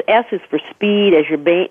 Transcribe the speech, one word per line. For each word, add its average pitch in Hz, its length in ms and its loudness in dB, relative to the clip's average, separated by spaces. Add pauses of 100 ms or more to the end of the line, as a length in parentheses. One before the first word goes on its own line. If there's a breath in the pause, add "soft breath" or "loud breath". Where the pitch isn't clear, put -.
S 233 240 2
is 190 180 -6
for 151 100 -2 (120)
speed. 202 420 0
As 151 160 4
your 156 80 -2
ba-, 170 340 0